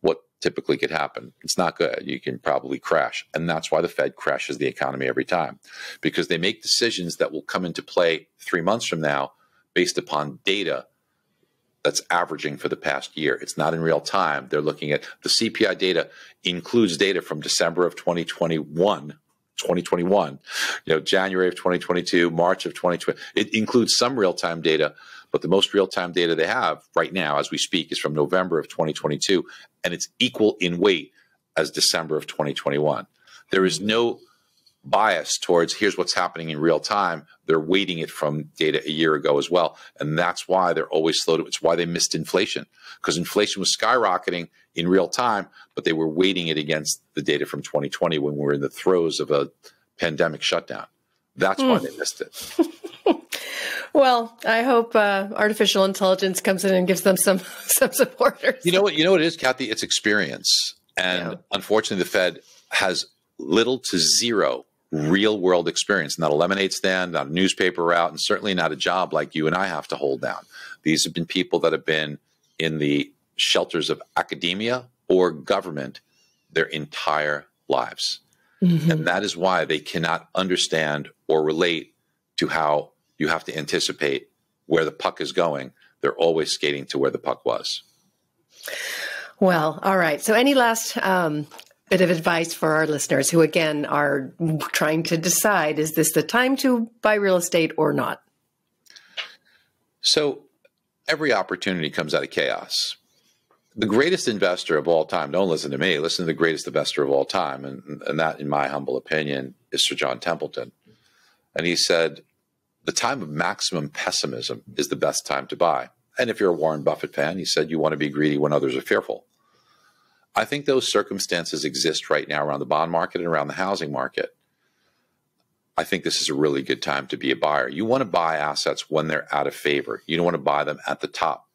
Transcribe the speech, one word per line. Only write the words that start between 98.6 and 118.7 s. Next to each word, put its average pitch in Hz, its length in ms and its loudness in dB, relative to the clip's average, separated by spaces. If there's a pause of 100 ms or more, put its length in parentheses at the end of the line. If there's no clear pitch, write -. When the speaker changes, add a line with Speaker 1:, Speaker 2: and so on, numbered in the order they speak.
Speaker 1:
So - 440 0 (640)
every 151 260 2
opportunity 92 580 -2
comes 80 240 -4
out 73 80 2
of 67 80 -8
chaos. - 640 -2 (800)
The 110 100 -2
greatest 135 420 2
investor 90 480 0
of 73 120 0
all 80 160 4
time, 76 260 -4
don't 92 180 2
listen 76 240 -2
to 67 60 -4
me, 82 200 2
listen 78 260 -2
to - 20 -2
the 80 60 0
greatest 78 340 0
investor 73 360 -2
of 69 80 0
all 69 140 4
time, 69 400 -4
and, 67 420 -12
and 73 120 -2
that, 80 220 0
in 71 80 -6
my 71 200 0
humble 69 280 -4
opinion, 69 580 -4 (160)
is - 160 0
Sir - 80 -2
John 64 260 -2
Templeton. 73 520 -6 (840)
And 82 100 -2
he 87 100 0
said, 82 460 0 (640)
"The - 80 -6
time 127 280 -2
of 82 80 -10
maximum 82 600 -4
pessimism - 760 -6 (140)
is 73 120 -2
the - 80 -4
best - 300 -2
time 69 220 -4
to 73 80 -8
buy." 76 340 0 (280)
And 120 120 0
if 107 80 -4
you're 98 120 4
a 85 40 4
Warren 78 280 0
Buffett - 320 -2
fan, 76 240 -2
he 85 60 -6
said, 78 260 0
"You 80 80 -2
want 78 140 2
to 76 60 -4
be 73 100 -2
greedy 73 300 2
when 73 140 2
others 67 240 0